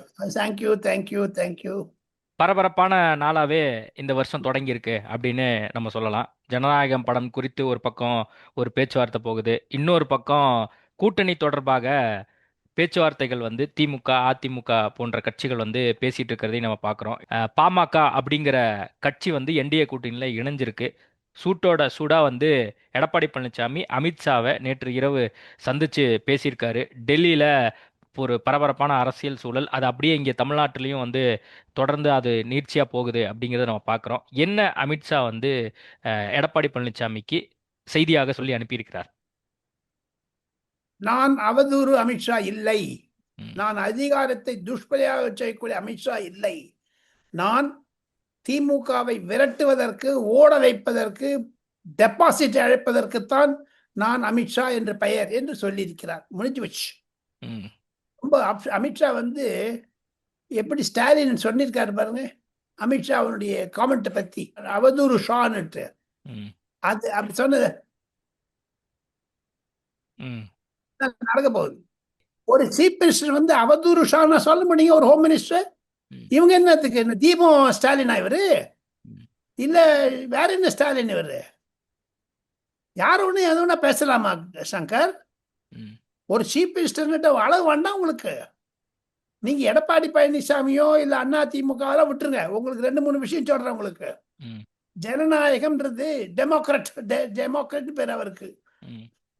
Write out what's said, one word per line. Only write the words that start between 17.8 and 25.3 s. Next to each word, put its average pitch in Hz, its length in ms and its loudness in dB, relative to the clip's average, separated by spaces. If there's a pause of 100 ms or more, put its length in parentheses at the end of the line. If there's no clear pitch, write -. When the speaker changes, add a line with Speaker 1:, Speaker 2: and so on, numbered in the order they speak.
Speaker 2:
க 160 100 4
அப்படிங்கிற 131 880 0 (120)
கட்சி 156 320 -4
வந்து 147 240 -4
என் 139 120 0
டி 151 100 0
ஏ 151 80 2
கூட்டணியில 123 500 -8
இணைஞ்சிருக்கு. 127 600 -6 (480)
சூட்டோட 175 540 2
சூடா 156 240 2
வந்து 131 540 0 (180)
எடப்பாடி 156 400 0
பழனிசாமி 127 500 -6 (100)
அமித்ஷாவை 139 680 0
நேற்று 131 340 -6
இரவு 131 400 -2 (320)